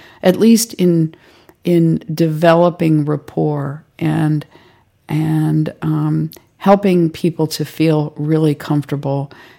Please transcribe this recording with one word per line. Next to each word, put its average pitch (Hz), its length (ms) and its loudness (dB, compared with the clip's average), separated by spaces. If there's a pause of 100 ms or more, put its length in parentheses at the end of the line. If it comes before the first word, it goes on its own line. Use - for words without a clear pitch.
(220)
at 185 140 2
least 226 400 2
in, 165 400 0 (480)
in 165 400 2 (100)
developing 165 920 2
rapport 147 760 -4 (140)
and, 151 480 -2 (640)
and, 156 720 0
um, 156 480 -2 (280)
helping 190 520 2
people 160 380 -2
to 156 180 -6
feel 156 520 0
really 156 360 0
comfortable 143 800 -4 (280)